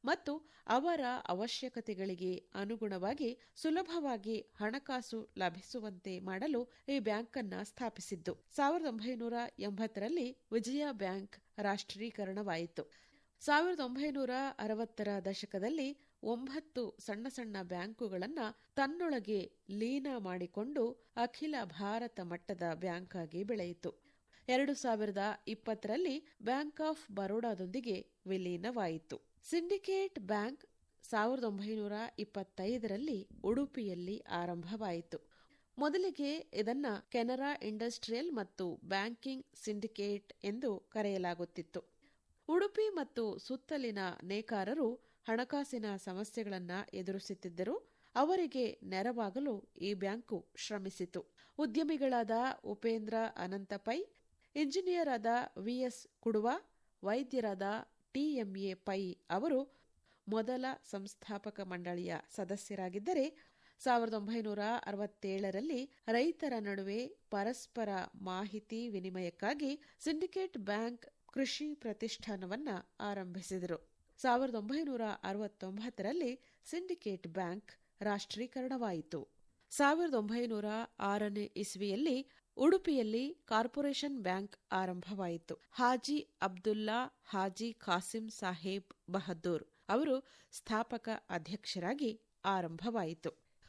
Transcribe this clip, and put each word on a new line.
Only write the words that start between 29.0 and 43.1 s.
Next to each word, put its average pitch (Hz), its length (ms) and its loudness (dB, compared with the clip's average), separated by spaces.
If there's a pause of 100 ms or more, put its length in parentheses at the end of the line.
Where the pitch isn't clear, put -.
ಸಿಂಡಿಕೇಟ್ 381 760 0
ಬ್ಯಾಂಕ್ 208 460 -2 (380)
ಸಾವಿರದ 233 400 2
ಒಂಬೈನೂರ 208 480 -2 (280)
ಇಪ್ಪತ್ತೈದರಲ್ಲಿ 208 1080 -2 (140)
ಉಡುಪಿಯಲ್ಲಿ 208 760 0
ಆರಂಭವಾಯಿತು. 175 960 -4 (600)
ಮೊದಲಿಗೆ 302 760 0
ಇದನ್ನ 233 320 0 (240)
ಕೆನರಾ 254 540 0
ಇಂಡಸ್ಟ್ರಿಯಲ್ 233 680 -4
ಮತ್ತು 185 520 -4
ಬ್ಯಾಂಕಿಂಗ್ 233 600 -2 (100)
ಸಿಂಡಿಕೇಟ್ 208 800 -4 (100)
ಎಂದು 214 360 0
ಕರೆಯಲಾಗುತ್ತಿತ್ತು. 180 1040 -2 (640)
ಉಡುಪಿ 403 420 4
ಮತ್ತು 233 480 -2